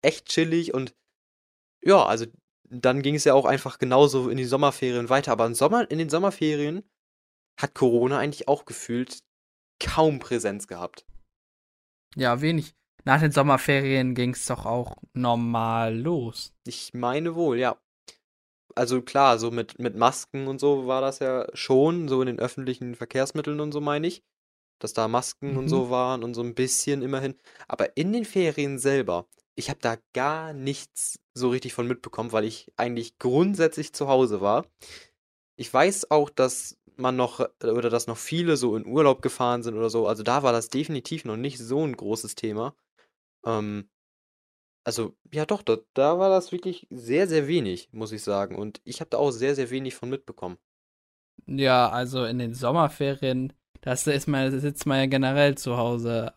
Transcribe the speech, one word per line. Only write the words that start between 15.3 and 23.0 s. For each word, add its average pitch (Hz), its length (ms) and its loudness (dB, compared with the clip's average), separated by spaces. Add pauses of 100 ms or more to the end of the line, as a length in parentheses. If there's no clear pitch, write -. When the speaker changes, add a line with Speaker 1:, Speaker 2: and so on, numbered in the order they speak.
Speaker 2:
los. 127 560 -4 (140)
Speaker 1:
Ich - 260 -14
meine 143 420 -2
wohl, 151 220 2
ja. 123 220 0 (960)
Also 123 260 0
klar, 127 380 4
so 117 120 -2
mit, 117 280 -6
mit 117 160 -4
Masken 131 520 0
und 135 120 -6
so 139 260 2
war 131 160 0
das 135 180 -2
ja 131 360 -2
schon, 156 520 4
so 131 140 2
in 127 60 0
den 120 120 -4
öffentlichen 123 560 -6
Verkehrsmitteln 147 640 -4